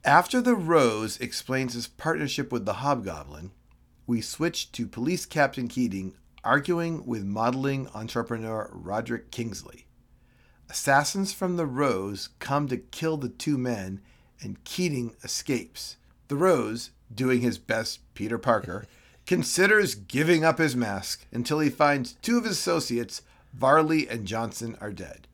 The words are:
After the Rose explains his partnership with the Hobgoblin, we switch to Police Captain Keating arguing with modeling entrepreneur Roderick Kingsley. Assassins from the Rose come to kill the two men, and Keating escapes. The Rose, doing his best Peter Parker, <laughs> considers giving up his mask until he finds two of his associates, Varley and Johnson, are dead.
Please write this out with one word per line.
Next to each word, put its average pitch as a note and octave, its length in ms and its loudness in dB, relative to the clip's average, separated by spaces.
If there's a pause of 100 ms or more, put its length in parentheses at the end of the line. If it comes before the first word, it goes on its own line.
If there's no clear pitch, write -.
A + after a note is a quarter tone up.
After F3+ 360 6
the A#3+ 140 4
Rose B2+ 640 4
explains B2+ 560 -4
his A#2+ 140 -8
partnership D3 640 -4
with A2+ 120 -2
the G2+ 100 -2
Hobgoblin, F2+ 760 -4 (560)
we A#2 140 0
switch - 520 -4
to A#2 140 -6
Police D3 400 -4
Captain C3+ 400 2
Keating F#2+ 480 -2 (320)
arguing E3 580 0
with A2+ 200 -4
modeling B2+ 680 0
entrepreneur A2 800 -6
Roderick A2 600 -6
Kingsley. - 540 -10 (840)
Assassins D3 600 2
from F3+ 240 -2
the E3 100 0
Rose A2 640 0 (100)
come C#3+ 300 -2
to B2 80 0
kill D#3+ 400 -4
the C3 120 -6
two C#3+ 300 -2
men, G2 420 -4 (400)
and G#2 220 -10
Keating C#3 600 -2
escapes. - 720 -6 (320)
The C#3+ 80 -2
Rose, B2 560 2 (200)
doing B2+ 280 2
his A#2+ 180 0
best - 400 -4 (160)
Peter A2 240 -4
Parker, G#2 480 0 (200)
<laughs> - 200 -20
considers F#3+ 680 4
giving D#3 480 2
up D#3+ 140 4
his D3 180 2
mask G#2 560 -4
until A#2+ 260 -2
he D3+ 100 4
finds C#3+ 440 2 (100)
two A#3+ 160 2
of A#3 60 0
his G#3+ 80 0
associates, C3 680 -2 (300)
Varley D#3 560 4
and A2+ 180 -6
Johnson, A2+ 540 -4
are G#2 120 -8
dead. F#2 420 -14